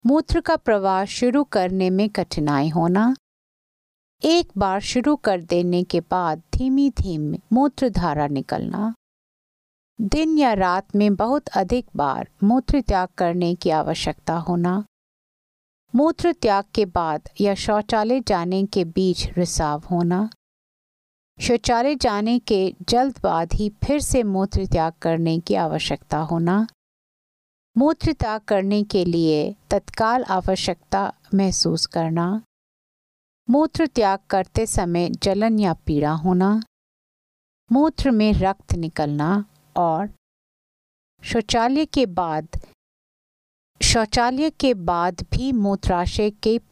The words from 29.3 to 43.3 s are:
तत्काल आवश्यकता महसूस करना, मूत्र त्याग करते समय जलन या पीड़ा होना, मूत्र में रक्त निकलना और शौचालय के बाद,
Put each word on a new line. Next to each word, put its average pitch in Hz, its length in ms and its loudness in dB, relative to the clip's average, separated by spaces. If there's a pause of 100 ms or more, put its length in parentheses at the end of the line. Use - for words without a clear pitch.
तत्काल 226 540 0
आवश्यकता 190 880 -2 (220)
महसूस 180 520 0
करना, 170 560 -2 (1080)
मूत्र 311 360 2
त्याग 202 320 0 (120)
करते 196 360 0
समय 175 440 0
जलन 208 480 0
या 196 160 2
पीड़ा 147 380 0
होना, 185 500 2 (1120)
मूत्र 285 380 2
में 214 220 4
रक्त 190 420 0
निकलना 160 680 -2 (320)
और 175 340 0 (1120)
शौचालय 240 640 0
के 269 220 0
बाद, 165 420 -4 (1300)